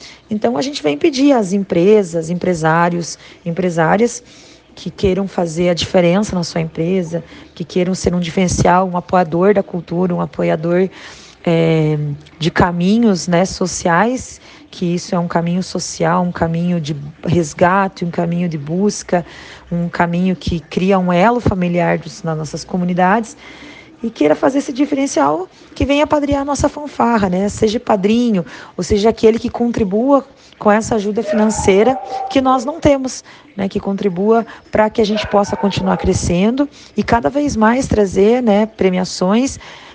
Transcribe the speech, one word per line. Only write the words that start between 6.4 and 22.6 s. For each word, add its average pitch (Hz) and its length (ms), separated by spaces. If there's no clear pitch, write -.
sua - 160
empresa, 165 640
que - 100
queiram 180 320
ser 180 180
um 180 60
diferencial, 180 640
um 180 120
apoiador 180 560
da 196 100
cultura, 175 500
um 170 60
apoiador, 170 720
é, 160 480
de 160 100
caminhos, 190 800
né, 180 180
sociais, 185 960
que 175 240
isso - 180
é 180 60
um 175 80
caminho 170 340
social, 175 640
um 180 80
caminho 170 500
de 151 140
resgate, 180 800
um 170 60
caminho 175 400
de 160 80
busca, 175 680
um 170 160
caminho 175 480
que 175 240
cria 190 380
um 180 160
elo 220 260
familiar 175 600
dos, - 240
nas 160 120
nossas 156 300